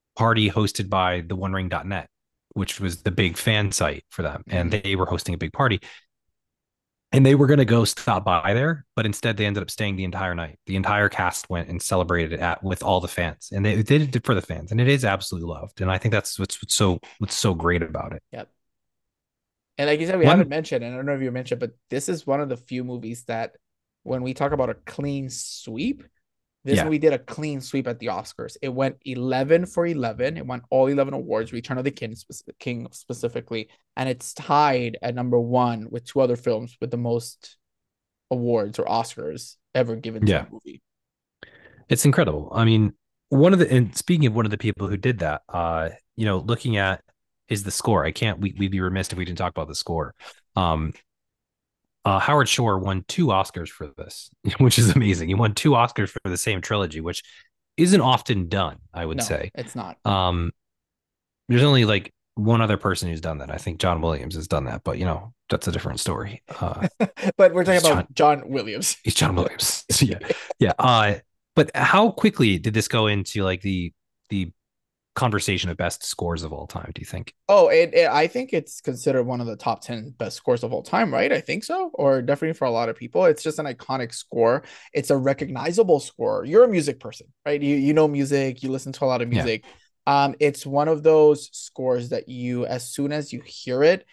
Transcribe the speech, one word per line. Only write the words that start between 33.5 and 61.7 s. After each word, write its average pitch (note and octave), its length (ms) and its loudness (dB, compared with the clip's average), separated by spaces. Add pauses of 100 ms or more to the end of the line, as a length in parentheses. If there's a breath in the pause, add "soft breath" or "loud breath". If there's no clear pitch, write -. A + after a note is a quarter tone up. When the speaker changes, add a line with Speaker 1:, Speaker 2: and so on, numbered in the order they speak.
Speaker 2:
And C3 140 -4
it's - 240 -8
tied C3+ 680 2
at B2 140 -4
number B2 240 0
one A#2+ 500 0
with A#2+ 160 -10
two - 140 -4
other B2 160 4
films A#2+ 460 -4
with C3 100 -8
the A#2+ 60 -4
most A#2+ 600 -6 (720)
awards A#2+ 480 -2
or - 60 0
Oscars - 720 -6 (180)
ever A#2+ 220 0
given A2+ 300 -4
to G2+ 60 6
Speaker 1:
Yeah. C#2+ 160 2
Speaker 2:
a - 40 -20
movie. D2 300 -20 (1080 loud breath)
Speaker 1:
It's - 180 2
incredible. G#2+ 480 2
I A2+ 120 2
mean, G#2+ 280 4 (360)
one D#3 240 6
of F#3 60 4
the, C3 120 4
and B2 240 2
speaking D#3 320 2
of G#2+ 80 0
one A2+ 100 2
of G#2 60 0
the G#2 60 -4
people G2 300 -4
who G2+ 100 -2
did A2 220 -2
that, D2+ 300 -4
uh, E2 400 -2 (280)
you A2 80 -2
know, F#2+ 140 0
looking A2+ 380 -2
at F#2+ 260 0 (440)
is G2 160 -4
the F#2+ 80 -6
score. F#2 340 2
I E2 60 -2
can't, G2+ 280 -2
we, G2 180 -4
we'd F#2+ 140 -2
be F#2+ 80 -2
remiss F#2 320 -2
if F2+ 60 -10
we F2+ 80 -4
didn't F2 120 -8
talk F2+ 140 -4
about D#2 160 -6
the D2+ 80 -10
score. D#2+ 380 -6 (420 loud breath)
Um, D#2+ 380 0 (1120)
uh, G2 140 2
Howard C#3+ 280 2
Shore G#2+ 320 2
won F#2+ 280 -2
two E3+ 200 0
Oscars F#2+ 420 -2
for - 180 -14 (100)
this, - 320 -16 (140)
<laughs> - 160 -4
which B2+ 200 6
is A2+ 160 6
amazing. F#2+ 320 2
He F#2+ 80 0
won A2 180 2
two D3+ 180 2
Oscars A#2 380 2
for - 100 -12 (100)
the F2 80 -4
same G2 240 -2
trilogy, F2 400 -2
which E2+ 220 -8 (540 loud breath)
isn't F3+ 240 6
often A#2 460 2
done, E2+ 300 -2 (160)
I E2+ 120 -6
would D#2+ 120 -6
Speaker 2:
No, - 60 -4
Speaker 1:
say. - 320 -4
Speaker 2:
it's - 200 -12
not. G2 300 -12
Speaker 1:
Um, F2+ 460 0 (960)
there's B2 160 6
only, C3+ 220 6